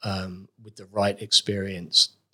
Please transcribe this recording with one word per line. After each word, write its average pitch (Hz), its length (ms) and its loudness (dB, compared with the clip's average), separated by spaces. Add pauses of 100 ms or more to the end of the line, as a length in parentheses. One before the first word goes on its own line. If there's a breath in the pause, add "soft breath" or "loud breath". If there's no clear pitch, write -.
um, 95 440 -6 (140)
with 107 140 -20
the 98 100 -18
right 101 340 0
experience, 98 920 0 (240)